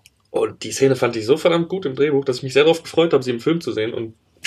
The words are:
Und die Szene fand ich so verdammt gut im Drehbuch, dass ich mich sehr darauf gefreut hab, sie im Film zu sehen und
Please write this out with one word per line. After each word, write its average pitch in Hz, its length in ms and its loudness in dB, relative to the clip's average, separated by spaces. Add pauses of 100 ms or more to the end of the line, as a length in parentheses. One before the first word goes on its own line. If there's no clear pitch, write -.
(300)
Und 107 320 -4
die 107 100 -8
Szene 135 240 2
fand 120 200 0
ich 107 100 -6
so 143 100 4
verdammt 170 320 0
gut 190 160 -4
im 131 100 -6
Drehbuch, 139 300 0
dass 127 140 -2
ich - 60 -14
mich 131 100 -6
sehr 139 100 6
darauf 165 180 4
gefreut 165 300 0
hab, 131 100 4
sie 127 80 -4
im 117 100 -4
Film 165 200 0
zu 113 120 -6
sehen 110 200 -4
und 113 220 -10 (320)